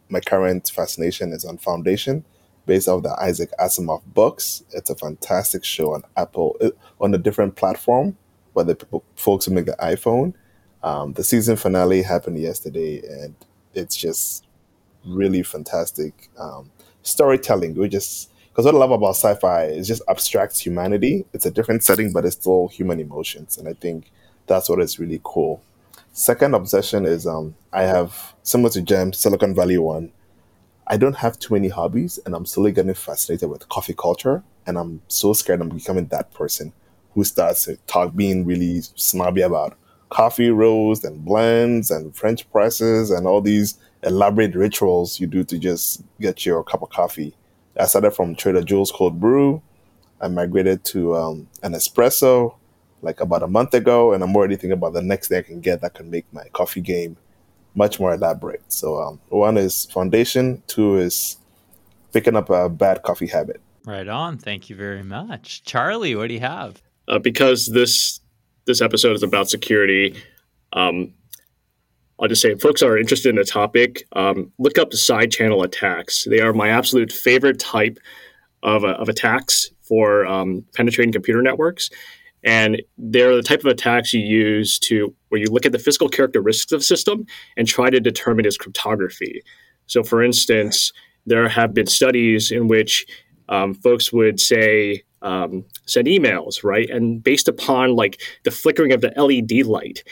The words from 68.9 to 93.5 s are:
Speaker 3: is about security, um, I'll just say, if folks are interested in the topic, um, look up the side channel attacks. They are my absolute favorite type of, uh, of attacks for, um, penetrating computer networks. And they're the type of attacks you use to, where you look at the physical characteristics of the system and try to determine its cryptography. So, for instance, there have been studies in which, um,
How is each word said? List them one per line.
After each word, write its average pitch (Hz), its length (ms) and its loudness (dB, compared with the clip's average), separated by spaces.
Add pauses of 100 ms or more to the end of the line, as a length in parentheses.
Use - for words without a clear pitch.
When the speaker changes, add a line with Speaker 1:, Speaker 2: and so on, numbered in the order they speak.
Speaker 3:
is 104 80 -4
about 98 280 0
security, 98 680 2 (560)
um, 90 400 0 (1080)
I'll 110 100 0
just 113 120 0
say, 110 120 4
if 98 100 -6
folks 147 200 4
are 117 140 4
interested 113 320 2
in 110 80 2
the 101 80 4
topic, 120 600 0 (100)
um, 95 440 -2
look 143 200 2
up 160 120 2
the 110 60 -6
side 113 340 2
channel 107 320 2
attacks. 90 640 -4
They 110 120 4
are 110 140 4
my 107 160 2
absolute 120 420 2
favorite 127 480 2
type 113 380 0 (640)
of, 107 220 2
uh, 95 100 2
of 110 160 -4
attacks - 600 0 (120)
for, 104 440 4
um, 95 380 -2 (100)
penetrating 117 380 2
computer 110 300 0
networks. 156 480 0 (520)
And 110 380 2 (160)
they're 123 400 4
the 120 60 2
type 147 180 2
of 143 60 0
attacks 120 480 2
you 113 60 2
use 107 600 2
to, 107 340 0 (140)
where 107 120 0
you 107 100 0
look 123 160 2
at 123 60 2
the 120 60 0
physical 147 300 2
characteristics 120 640 0
of 151 80 0
the - 40 -4
system 208 420 0 (300)
and 117 120 0
try 127 220 2
to 127 100 4
determine 113 460 0
its 98 100 -2
cryptography. - 840 -6 (440)
So, 117 160 0
for 117 200 2
instance, 113 720 2 (340)
there 113 220 4
have 113 260 2
been 107 120 2
studies 117 640 2
in 113 180 0
which, 110 360 2 (440)
um, 98 260 -2